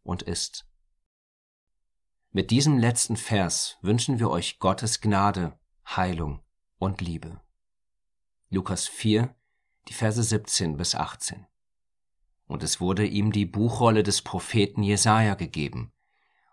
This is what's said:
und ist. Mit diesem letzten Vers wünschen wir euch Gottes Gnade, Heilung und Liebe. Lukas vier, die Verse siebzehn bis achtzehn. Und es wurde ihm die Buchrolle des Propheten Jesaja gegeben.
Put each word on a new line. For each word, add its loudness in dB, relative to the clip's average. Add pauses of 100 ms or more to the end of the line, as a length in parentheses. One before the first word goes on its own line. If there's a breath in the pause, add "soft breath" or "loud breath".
und -6
ist. -8 (1600)
Mit -2
diesem 4
letzten 2
Vers -2
wünschen 0
wir 2
euch -4
Gottes 0
Gnade, 2 (300)
Heilung -4 (340)
und -4
Liebe. -8 (1080)
Lukas -4
vier, 0 (540)
die -16
Verse 0
siebzehn -2
bis -2
achtzehn. -6 (960)
Und -8
es -4
wurde 2
ihm 0
die 2
Buchrolle 4
des 0
Propheten 0
Jesaja 4
gegeben. -6 (600)